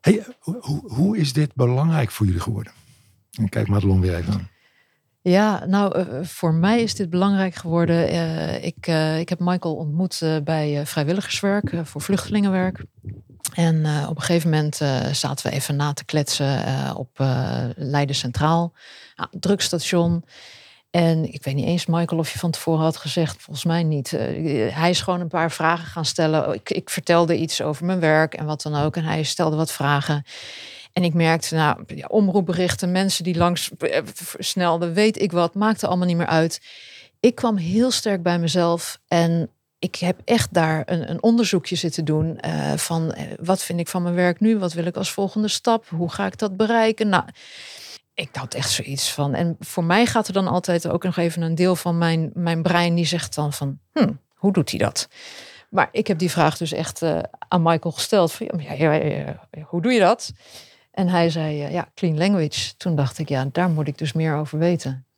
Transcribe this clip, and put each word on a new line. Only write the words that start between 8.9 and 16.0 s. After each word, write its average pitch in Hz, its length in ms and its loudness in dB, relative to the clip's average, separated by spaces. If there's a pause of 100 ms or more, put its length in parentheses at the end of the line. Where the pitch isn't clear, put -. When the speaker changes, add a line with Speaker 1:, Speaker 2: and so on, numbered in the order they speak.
Speaker 2:
ik 170 100 -4
heb 175 120 -4
Michael 175 360 -2
ontmoet, 165 460 -2
eh, 160 220 2
bij, 151 360 0
eh, 147 60 -4
vrijwilligerswerk, 196 840 0
eh, 170 120 -4
voor 143 160 -10
vluchtelingenwerk. 190 840 0 (720)
En, 160 300 4
eh, 151 240 0
op 156 80 -4
een 147 60 -8
gegeven 170 280 2
moment, 151 300 0
eh, 131 260 0
zaten 139 400 -2
we - 100 -2
even 143 200 -2
na 143 160 0
te - 120 -10